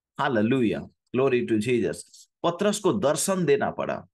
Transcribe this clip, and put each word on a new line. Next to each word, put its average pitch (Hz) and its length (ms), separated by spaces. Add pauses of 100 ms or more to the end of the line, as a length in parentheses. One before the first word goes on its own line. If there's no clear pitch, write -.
(200)
हालेलुया, 120 600 (360)
glory 127 320
to 110 180
Jesus। 107 360 (400)
पतरस 196 360
को 175 140
दर्शन 151 520
देना 139 260
पड़ा। - 440